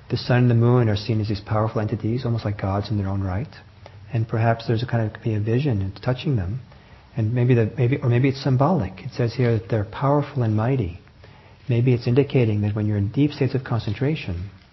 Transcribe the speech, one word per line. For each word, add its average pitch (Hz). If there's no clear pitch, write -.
the 123
sun 123
and 123
the 117
moon 117
are 101
seen 107
as 104
these 104
powerful 110
entities, 110
almost 117
like 104
gods 101
in 107
their 98
own 98
right. 98
And 113
perhaps 113
there's 117
a 123
kind 113
of, 104
could -
be 113
a 104
vision 113
in 95
touching 131
them. 98
And 110
maybe 123
the, 113
maybe, 123
or 131
maybe 123
it's 131
symbolic. 135
It -
says 117
here 117
that -
they're 107
powerful 135
and 110
mighty. 107
Maybe 123
it's 120
indicating 123
that 104
when 107
you're 104
in 101
deep 143
states 135
of 131
concentration, 107